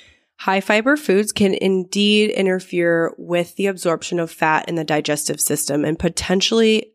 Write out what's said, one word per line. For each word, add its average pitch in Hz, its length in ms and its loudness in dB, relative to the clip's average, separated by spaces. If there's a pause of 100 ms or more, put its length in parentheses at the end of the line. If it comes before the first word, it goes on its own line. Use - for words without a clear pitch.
(420)
High 190 180 0
fiber 220 360 2
foods 214 340 2
can 196 240 2
indeed 202 760 2
interfere 175 840 0
with 175 380 -4
the 196 120 -2
absorption 175 520 -2
of 165 120 -4
fat - 380 0
in 175 60 -4
the 165 80 -2
digestive 151 580 -2
system 147 440 -2
and 156 140 -2
potentially 220 960 0